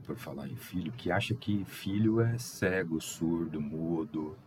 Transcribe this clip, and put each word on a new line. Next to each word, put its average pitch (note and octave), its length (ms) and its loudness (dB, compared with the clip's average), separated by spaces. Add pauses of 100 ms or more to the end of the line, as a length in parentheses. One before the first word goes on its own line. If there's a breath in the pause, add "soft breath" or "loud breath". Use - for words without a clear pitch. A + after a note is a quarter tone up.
por - 120 -6
falar C#2 320 -8
em C2 80 -6
filho, F#2 360 -4
que - 180 -4
acha G2 240 2
que G#2 300 0
filho A2 560 4
é A#2 180 4
cego, F2+ 640 0
surdo, E2 600 0
mudo, D#2 760 -2 (100)